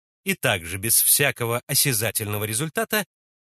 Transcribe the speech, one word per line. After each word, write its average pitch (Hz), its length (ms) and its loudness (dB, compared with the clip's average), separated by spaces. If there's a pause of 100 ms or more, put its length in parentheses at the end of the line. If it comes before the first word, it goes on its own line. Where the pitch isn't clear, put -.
(240)
и 190 100 -2
также 95 440 0
без 107 240 2
всякого 120 680 2
осязательного 107 760 0
результата, 160 600 -2 (500)